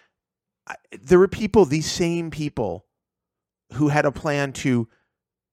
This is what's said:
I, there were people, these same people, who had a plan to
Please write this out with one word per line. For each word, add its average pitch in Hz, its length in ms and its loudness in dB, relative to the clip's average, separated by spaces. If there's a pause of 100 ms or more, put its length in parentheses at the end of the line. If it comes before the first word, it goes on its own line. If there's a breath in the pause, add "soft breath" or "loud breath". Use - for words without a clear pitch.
(680 soft breath)
I, - 100 -14 (220)
there 139 200 4
were 190 100 6
people, 208 380 2
these 151 240 -2
same 170 400 -2
people, 135 560 -6 (880)
who 147 140 0
had 147 180 2
a 139 60 0
plan 143 420 -4
to 120 340 0 (640)